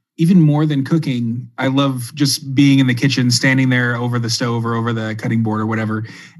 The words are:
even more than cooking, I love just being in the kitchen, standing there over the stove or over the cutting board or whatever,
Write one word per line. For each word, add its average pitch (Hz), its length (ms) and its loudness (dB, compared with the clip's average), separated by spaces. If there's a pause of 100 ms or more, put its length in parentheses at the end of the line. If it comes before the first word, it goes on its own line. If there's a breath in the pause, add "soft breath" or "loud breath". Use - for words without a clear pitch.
(180)
even 175 200 4
more 151 280 4
than 139 180 0
cooking, 123 720 -2
I 135 120 -2
love 131 460 -2
just 139 400 -2
being 139 240 6
in 131 100 4
the 123 60 2
kitchen, 127 360 0
standing 131 400 2
there 123 260 0
over 120 220 -2
the 117 100 -4
stove 117 380 -2
or 117 80 -2
over 117 180 -2
the 110 220 -4
cutting 113 280 -2
board 110 200 -2
or 110 40 -2
whatever, 110 380 -4 (360 loud breath)